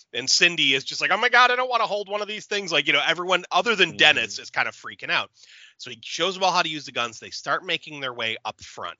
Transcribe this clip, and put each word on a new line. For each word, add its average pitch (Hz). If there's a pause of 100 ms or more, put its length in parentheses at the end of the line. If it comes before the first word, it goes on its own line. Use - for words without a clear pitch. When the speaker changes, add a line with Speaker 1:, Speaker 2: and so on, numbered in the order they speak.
(140)
Speaker 1:
And 127
Cindy 160
is 135
just -
like, 147
"Oh 185
my 233
God, 247
I 247
don't 254
wanna 226
hold 196
one 208
of 208
these 208
things." 202
Like, 147
you 156
know, 143
everyone 175
other 196
than 185
Speaker 2:
Mm-hmm. -
Speaker 1:
Dennis 139
is 123
kind 131
of 110
freaking 117
out. 139 (480)
So -
he 117
shows 180
them 185
all 185
how 180
to 165
use 147
the 123
guns. 120
They 101
start 156
making 160
their 131
way 113
up 107
front, 87